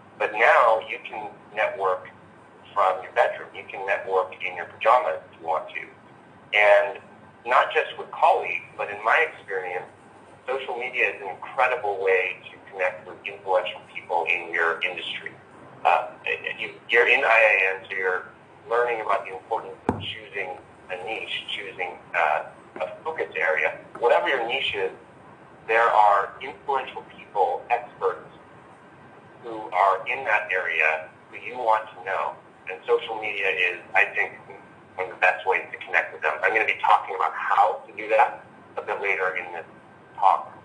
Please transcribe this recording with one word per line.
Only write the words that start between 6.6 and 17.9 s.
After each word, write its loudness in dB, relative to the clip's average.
not 4
just 0
with -10
colleagues, 2
but -6
in -10
my 4
experience, -8
social -6
media 0
is -10
an -10
incredible -2
way 2
to -20
connect -4
with -14
influential -2
people -4
in -2
your 0
industry. -6
Uh, 4
you, -8
you're 6
in 4
I 6
A -6
N, -16
so -8